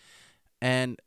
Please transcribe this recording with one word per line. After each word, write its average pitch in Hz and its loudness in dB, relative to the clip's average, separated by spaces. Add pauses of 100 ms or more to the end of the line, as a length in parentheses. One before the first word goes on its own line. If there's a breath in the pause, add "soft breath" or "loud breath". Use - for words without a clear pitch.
(600 soft breath)
And 127 0